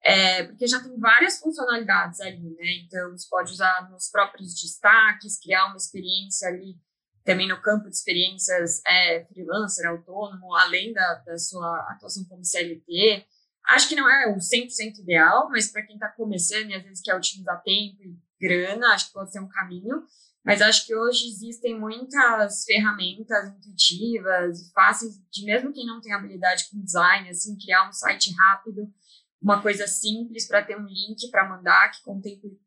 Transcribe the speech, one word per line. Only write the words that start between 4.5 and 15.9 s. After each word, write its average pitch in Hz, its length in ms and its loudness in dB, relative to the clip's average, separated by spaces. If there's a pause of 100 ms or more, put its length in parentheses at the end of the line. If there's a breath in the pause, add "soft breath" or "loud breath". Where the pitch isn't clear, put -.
destaques, 208 840 2
criar 190 280 0
uma 190 100 -10
experiência 190 720 -8
ali, 185 280 -10 (480)
também 185 240 0
no 185 140 -4
campo 208 280 0
de - 60 -12
experiências, 180 920 -2
é, 175 380 2
freelancer, 185 640 -6
autônomo, 185 680 -10
além 185 380 2
da, 185 200 0 (120)
da 170 120 -10
sua 170 540 -6
atuação 196 340 -12
como 180 180 -20
C 175 140 -2
L 170 240 -6
T. 202 460 2 (400)
Acho 277 220 6
que 311 60 -2
não 277 120 4
é 254 240 4
o 196 80 -4
cem 240 280 -2
por - 60 -16
cento 214 280 -8
ideal, 175 480 4
mas 220 220 -2
pra 214 100 -10
quem 214 160 -16